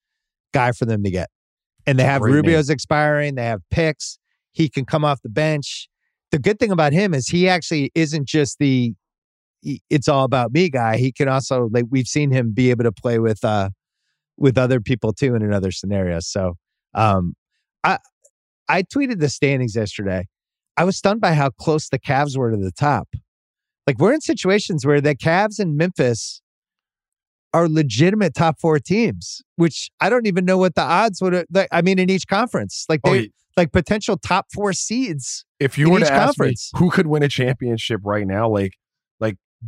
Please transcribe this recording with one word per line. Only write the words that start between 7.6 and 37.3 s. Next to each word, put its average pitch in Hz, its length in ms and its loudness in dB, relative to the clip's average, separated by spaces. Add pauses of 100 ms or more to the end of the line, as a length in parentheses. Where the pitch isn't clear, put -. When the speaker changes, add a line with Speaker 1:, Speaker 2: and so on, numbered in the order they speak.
Speaker 1:
isn't 156 320 0
just 147 320 0
the, 127 340 2 (680)
he, 143 280 -8
"It's 143 180 2
all 135 180 4
about 123 260 0
me" 175 180 2
guy. 113 280 0
He 127 140 0
can 143 180 -2
also, 127 420 0
like, 120 180 0
we've 131 180 0
seen 147 240 0
him 123 220 0
be 123 160 2
able 120 140 2
to 113 80 2
play 117 280 -2
with, 110 260 0
uh, 104 240 0 (680)
with 131 200 2
other 127 240 2
people 110 320 -2
too 127 220 0
in 110 60 0
another 101 300 0
scenario. 95 480 -4
So, 90 360 -4 (400)
um, 98 380 0 (500)
I, 175 160 0 (680)
I 180 160 0
tweeted 254 360 -4
the 147 100 0
standings 127 460 -2
yesterday. 98 520 -4 (480)
I 160 80 0
was 185 140 0
stunned 208 240 0
by 180 120 2
how 143 180 2
close - 380 -4
the 135 100 -4
Cavs 135 380 -2
were 120 140 0
to 107 60 -2
the 95 140 -4
top. 135 360 0 (800)
Like, 120 140 -2
we're 202 140 4
in 311 80 0
situations 190 640 -2
where 143 160 4
the 143 140 0
Cavs 202 440 0
and 160 180 -2
Memphis 147 640 -2 (1120)
are 170 160 2
legitimate 156 640 2
top 165 240 0
four 156 200 2
teams, 170 640 -4 (140)
which - 340 -2 (100)
I 190 100 2
don't 233 180 0
even 185 180 0
know 185 120 2
what 185 180 2
the 175 60 0
odds 180 400 0
would, 180 300 0
like, 185 200 2
I 170 100 2
mean, 190 180 2
in 185 100 2
each 190 180 -2
conference, 196 640 -4
like, 160 160 0
Speaker 2:
Oh, 139 80 4
Speaker 1:
they, 127 80 4
Speaker 2:
yeah. 107 60 -8 (280)
Speaker 1:
like, 175 160 2
potential 202 460 0
top - 360 -2
four 196 200 -2
seeds 208 720 -6 (140)
Speaker 2:
If 139 180 0
you 147 100 4
Speaker 1:
in 175 60 6
Speaker 2:
were 180 60 4
to 165 60 4
Speaker 1:
each 143 60 2
Speaker 2:
ask 170 140 4
Speaker 1:
conference. 135 480 -2
Speaker 2:
me - 60 -2
who 175 120 4
could 175 160 0
win 151 160 0
a 143 60 2
championship 120 760 -2